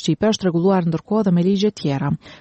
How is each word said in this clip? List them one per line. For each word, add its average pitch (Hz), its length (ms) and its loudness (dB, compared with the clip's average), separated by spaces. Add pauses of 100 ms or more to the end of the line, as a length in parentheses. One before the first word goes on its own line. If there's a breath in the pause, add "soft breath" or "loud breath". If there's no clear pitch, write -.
shqipe 208 320 0
është 180 160 -2
rregulluar 170 400 2
ndërkohë 202 400 -2
dhe 175 80 2
me 175 100 2
ligje 202 240 0
tjera. 143 380 -4 (320 loud breath)